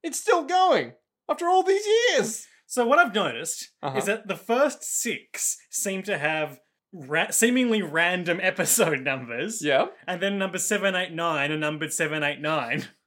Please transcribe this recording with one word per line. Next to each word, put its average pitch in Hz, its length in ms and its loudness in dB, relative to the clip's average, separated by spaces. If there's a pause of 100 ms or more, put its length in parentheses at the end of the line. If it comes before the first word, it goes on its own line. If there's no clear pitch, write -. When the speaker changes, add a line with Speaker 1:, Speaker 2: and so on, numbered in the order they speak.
Speaker 1:
It's 311 160 -6
still 349 260 2
going 277 500 2 (340)
after 339 200 -2
all 370 140 6
these 392 240 2 (240)
years. 233 360 -2 (200)
Speaker 2:
So 240 200 0
what 277 120 4
I've 277 160 4
noticed 151 540 -4 (120)
Speaker 1:
Uh-huh. 135 180 -4
Speaker 2:
is - 80 -2
that 214 200 -2
the 190 100 -4
first 262 460 0
six - 760 -6 (120)
seem 190 340 -4
to 196 140 -2
have 151 400 -2 (340)
ra-, 156 380 -2
seemingly 240 520 2
random 175 580 0
<laughs> - 20 -4
episode 175 600 2
numbers. 135 600 -6
Speaker 1:
Yeah. 147 240 4 (220)
Speaker 2:
And 180 120 -4
then 196 200 -2
number 185 180 -4
seven, 190 380 0
eight, 180 160 -2
nine 156 400 0
are 156 60 -2
numbered 151 340 -4
seven, 156 320 -2
eight, 143 160 -2
nine. 147 460 -2 (200)